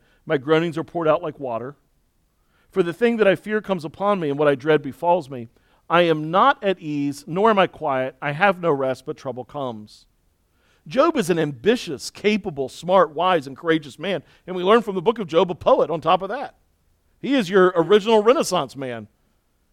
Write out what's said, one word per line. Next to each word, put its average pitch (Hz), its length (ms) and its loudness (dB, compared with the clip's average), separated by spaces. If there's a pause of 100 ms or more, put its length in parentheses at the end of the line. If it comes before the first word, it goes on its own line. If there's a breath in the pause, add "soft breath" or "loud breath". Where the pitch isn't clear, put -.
(240)
My 156 140 -2
groanings 160 400 0
are 160 60 -4
poured 165 240 -4
out 165 140 2
like 156 180 -10
water. 123 340 -8 (960)
For 190 140 0
the 170 80 -4
thing 233 240 0
that 214 100 2
I 190 80 6
fear 214 260 -4
comes 185 240 -4
upon 196 360 -2
me, 151 100 -2
and 139 80 -2
what 151 80 2
I 143 80 4
dread 143 280 2
befalls 160 460 -2
me. 123 200 -12 (400)
I 170 140 4
am 156 280 0
not 233 320 2
at 190 160 -2
ease, 143 480 -6
nor 196 240 0
am 202 80 2
I 180 80 4
quiet. 131 560 -4
I 147 80 -4
have 180 300 2
no 170 100 0
rest, 131 340 -2
but 139 120 -10
trouble 123 280 -10
comes." 117 640 -10 (800)
Job 285 300 2
is 190 120 0
an 180 100 0
ambitious, 147 680 -2
capable, 190 600 -4
smart, 165 460 2
wise, 165 320 0
and 135 100 -14
courageous 160 420 -2
man. 160 240 -6 (240 soft breath)
And 185 100 -8
we 180 60 -4
learn 214 200 4
from 196 120 -6
the 185 80 -4
book 226 160 -2
of 196 80 -8
Job 170 240 2
a 170 40 -8
poet 190 360 2
on 160 100 -4
top 175 220 2
of 190 80 -8
that. - 260 -10 (640)
He 254 140 -2
is 196 160 0
your 185 260 4
original 208 460 4
Renaissance 202 540 2
man. 120 320 -10 (640)